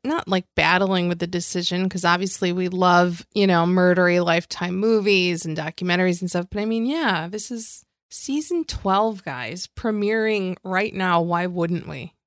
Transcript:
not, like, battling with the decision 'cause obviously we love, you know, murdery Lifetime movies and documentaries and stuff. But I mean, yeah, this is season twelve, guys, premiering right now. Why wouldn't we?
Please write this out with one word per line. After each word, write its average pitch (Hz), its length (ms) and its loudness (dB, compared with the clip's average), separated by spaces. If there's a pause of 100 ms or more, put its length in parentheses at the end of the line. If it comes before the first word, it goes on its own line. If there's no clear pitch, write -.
not, 311 260 -2
like, 185 160 0 (120)
battling 180 520 2
with 170 120 -2
the 175 60 -2
decision 175 640 -2
'cause 180 160 -6
obviously 175 480 2
we 180 160 0
love, 180 560 4 (100)
you 202 120 4
know, 170 180 4
murdery 180 600 4
Lifetime 175 520 -2
movies 196 680 2
and 160 120 -4
documentaries 175 640 0
and 180 100 -4
stuff. 175 200 -2
But 208 100 -6
I 214 40 -4
mean, 226 220 -2
yeah, 233 420 -2
this 214 220 -10
is 226 340 -10 (260)
season 302 540 -4
twelve, 196 600 -2
guys, 131 520 -8
premiering 214 880 -2
right 185 300 -2
now. 180 260 2
Why 170 260 0
wouldn't 170 420 -2
we? 151 260 -12 (120)